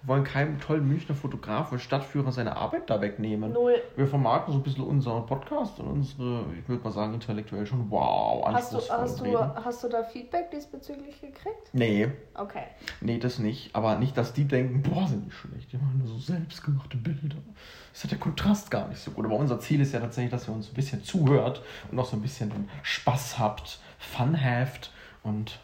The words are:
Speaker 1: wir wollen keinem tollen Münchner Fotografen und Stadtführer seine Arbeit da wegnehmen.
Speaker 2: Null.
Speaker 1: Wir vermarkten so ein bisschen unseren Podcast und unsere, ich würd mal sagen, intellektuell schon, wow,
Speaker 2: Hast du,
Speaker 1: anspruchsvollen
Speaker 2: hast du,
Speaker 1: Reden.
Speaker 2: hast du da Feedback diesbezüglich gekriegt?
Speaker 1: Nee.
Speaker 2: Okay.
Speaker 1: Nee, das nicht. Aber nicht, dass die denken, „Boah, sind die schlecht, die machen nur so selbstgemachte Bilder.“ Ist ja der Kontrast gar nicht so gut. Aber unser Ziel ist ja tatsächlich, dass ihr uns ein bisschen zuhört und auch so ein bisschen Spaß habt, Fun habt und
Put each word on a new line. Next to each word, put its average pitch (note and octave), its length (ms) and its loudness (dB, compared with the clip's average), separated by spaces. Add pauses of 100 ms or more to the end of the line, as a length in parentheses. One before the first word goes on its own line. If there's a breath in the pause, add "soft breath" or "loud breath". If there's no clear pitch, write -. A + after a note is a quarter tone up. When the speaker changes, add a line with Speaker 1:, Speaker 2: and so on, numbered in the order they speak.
Speaker 1:
wir C3 60 -10
wollen C#3 160 4
keinem C#3+ 360 0
tollen D3+ 280 2
Münchner D#3 260 2
Fotografen B2+ 600 -4
und - 60 -2
Stadtführer B2+ 520 0
seine A#2+ 240 -2
Arbeit E4+ 320 -2
da G#2 140 4
wegnehmen. G#2+ 500 -2
Speaker 2:
Null. A#3+ 220 6 (220)
Speaker 1:
Wir C#3 100 4
vermarkten C#3 480 4
so C3+ 60 4
ein - 20 -2
bisschen C3 220 -2
unseren A#2 420 2
Podcast B3+ 540 -2
und - 80 -6
unsere, B2 560 -2 (140)
ich - 100 -12
würd B2 140 -2
mal A2+ 100 -4
sagen, G#2 220 -2
intellektuell G#2+ 520 -4
schon, A#2 240 -2
wow, A1+ 560 4
Speaker 2:
Hast A#3+ 260 2
du, - 60 -2
Speaker 1:
anspruchsvollen A#3+ 240 0
Speaker 2:
hast A#3+ 180 -2
du, B3+ 40 -4
Speaker 1:
Reden. A3+ 400 2
Speaker 2:
hast A#3+ 200 -6
du A#3+ 40 -2
da A#3 160 0
Feedback E4+ 460 -4
diesbezüglich C#4+ 680 -12
gekriegt? - 540 -12
Speaker 1:
Nee. A2+ 340 4 (260)
Speaker 2:
Okay. - 300 -10 (380 loud breath)
Speaker 1:
Nee, A#2 160 0
das B2 200 -2
nicht. A2+ 380 -4
Aber G#2+ 200 2
nicht, C3 200 2
dass A#2 160 0
die C#3+ 140 2
denken, C3 360 2
„Boah, F3+ 240 2
sind B2 200 0
die - 60 -12
schlecht, - 400 -14
die B2+ 40 -6
machen C3+ 220 2
nur B2+ 100 0
so A2+ 100 -6
selbstgemachte D3 800 -2
Bilder.“ D3 400 -2 (560 loud breath)
Ist - 120 -16
ja - 60 -2
der - 80 0
Kontrast - 520 2
gar G#2 180 0
nicht - 140 -10
so - 80 -8
gut. A2 160 -2
Aber G#2+ 100 2
unser B2+ 240 4
Ziel D3+ 200 4
ist C#3 120 4
ja A#2 80 0
tatsächlich, A#2 300 -2
dass A#2+ 180 -4
ihr G#2+ 60 -4
uns A2 160 -6
ein - 40 -12
bisschen - 300 -2
zuhört C#3 560 4 (300 loud breath)
und - 80 -2
auch B2+ 80 2
so - 100 -4
ein G#2+ 60 -2
bisschen G#2 460 -4 (140 loud breath)
Spaß - 560 0
habt, - 420 -2 (180 loud breath)
Fun D3 440 2
habt B2+ 480 0 (320 loud breath)
und G#2+ 420 -4